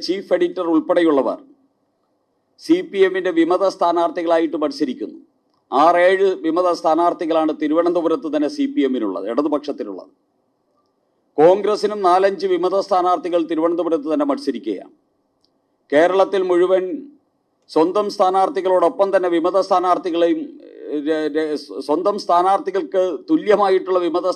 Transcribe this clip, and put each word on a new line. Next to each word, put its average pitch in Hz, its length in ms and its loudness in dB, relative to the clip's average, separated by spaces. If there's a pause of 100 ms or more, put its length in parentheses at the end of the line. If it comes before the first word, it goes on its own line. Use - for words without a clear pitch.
ചീഫ് 190 300 -4
എഡിറ്റർ 180 360 -2
ഉൾപ്പെടെയുള്ളവർ 151 680 2 (1300)
സി 165 120 4 (120)
പി 190 180 -8
എമ്മിൻ്റെ 185 320 -2
വിമത 180 260 2 (100)
സ്ഥാനാർത്ഥികളായിട്ട് 170 880 0
മത്സരിക്കുന്നു. 127 560 -6 (520)
ആറേഴ് 175 580 4 (160)
വിമത 170 240 0 (120)
സ്ഥാനാർത്ഥികളാണ് 160 720 0 (100)
തിരുവനന്തപുരത്ത് 160 720 0
തന്നെ 151 220 -2
സി 143 80 -2 (100)
പി 143 140 0
എമ്മിനുള്ളത്, 101 440 -4
ഇടതുപക്ഷത്തിനുള്ളത്. 131 800 -6 (1300)
കോൺഗ്രസിനും 202 680 2
നാലഞ്ച് 190 460 2
വിമത 185 220 -2 (100)
സ്ഥാനാർത്ഥികൾ 180 540 0 (100)
തിരുവനന്തപുരത്ത് 165 640 -2
തന്നെ 147 180 0
മത്സരിക്കുകയാണ്. 110 640 -6 (1000)
കേരളത്തിൽ 185 580 4
മുഴുവൻ 180 340 2 (840)
സ്വന്തം 180 440 0
സ്ഥാനാർത്ഥികളോടൊപ്പം 185 1000 2
തന്നെ 185 240 2
വിമത 175 300 0
സ്ഥാനാർത്ഥികളെയും, 175 720 0 (520)
ഏ, 147 40 -4 (120)
ര-, 156 280 -2
ര-, 156 180 -2 (320)
സ്വന്തം 185 380 0
സ്ഥാനാർത്ഥികൾക്ക് 185 800 0 (260)
തുല്യമായിട്ടുള്ള 190 760 2
വിമത 170 300 -2